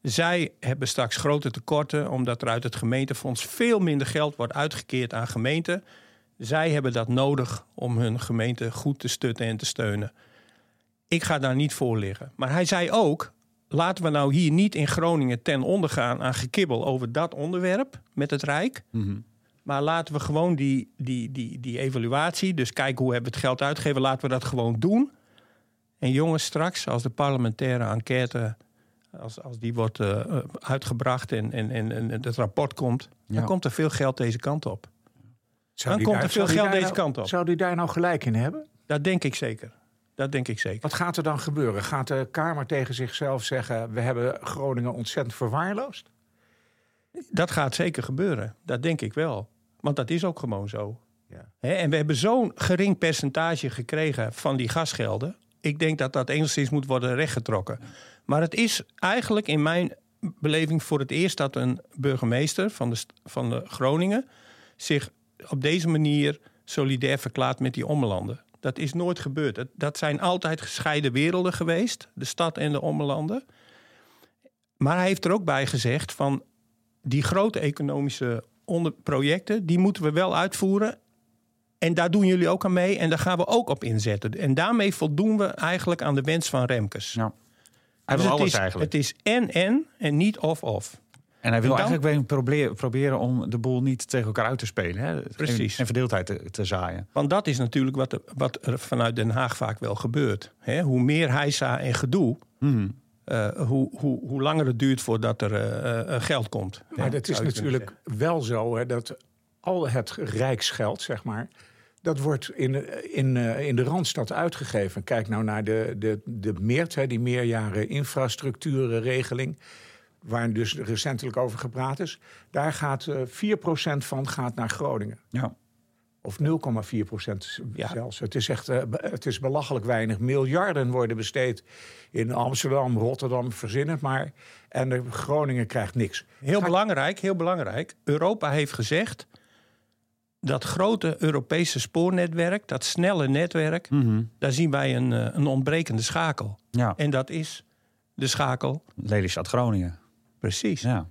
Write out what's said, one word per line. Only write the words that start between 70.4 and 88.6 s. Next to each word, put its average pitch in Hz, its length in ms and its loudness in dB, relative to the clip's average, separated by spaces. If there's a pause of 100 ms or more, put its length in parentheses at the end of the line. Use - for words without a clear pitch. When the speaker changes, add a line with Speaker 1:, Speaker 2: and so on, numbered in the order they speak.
Speaker 1:
gescheiden 147 520 0
werelden 175 400 2
geweest, 170 640 -2
de - 100 -8
stad 165 340 -2
en 147 140 0
de 139 80 0
ommelanden. 151 640 -2 (1300)
Maar 147 200 2
hij 180 100 2
heeft 196 180 0
er 175 80 4
ook 202 120 2
bij 139 220 2
gezegd 131 460 0
van: 139 300 0 (600)
"Die 139 200 0
grote 202 380 2
economische 143 840 -2 (200)
onder-, 170 380 0
projecten, 165 640 0
die 170 120 4
moeten 185 240 4
we 151 100 2
wel 180 240 2
uitvoeren. 196 600 2 (800)
En 165 160 2
daar 170 160 4
doen 196 160 6
jullie 180 220 6
ook 185 160 2
aan 185 80 2
mee 180 260 2
en 165 100 2
daar 156 100 2
gaan 180 180 2
we 180 100 2
ook 233 220 2
op - 160 -2
inzetten. 110 480 0
En 139 220 0
daarmee 202 400 2
voldoen 208 440 2
we 202 80 2
eigenlijk - 560 -2
aan 139 120 2
de 139 80 4
wens 160 260 0
van 131 160 2
Remkes." 113 480 -2
Speaker 2:
Ja. 113 200 -2 (720)
Hij 135 120 0
Speaker 1:
Dus 175 80 4
Speaker 2:
wil - 80 6
Speaker 1:
het 147 80 2
Speaker 2:
alles 185 120 4
Speaker 1:
is, 107 60 2
Speaker 2:
eigenlijk. 92 340 0